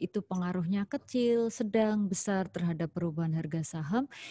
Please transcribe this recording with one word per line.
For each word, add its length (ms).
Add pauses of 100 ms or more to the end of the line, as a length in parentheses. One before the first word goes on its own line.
itu 180
pengaruhnya 640
kecil, 640
sedang, 560
besar 460
terhadap 400
perubahan 420
harga 300 (100)
saham, 380 (200)